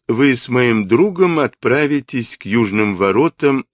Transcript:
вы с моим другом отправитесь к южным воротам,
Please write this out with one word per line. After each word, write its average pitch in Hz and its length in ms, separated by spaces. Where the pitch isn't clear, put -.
вы 131 280
с 123 140
моим 120 380
другом 175 520
отправитесь 139 1000
к - 80
южным 104 500
воротам, 131 800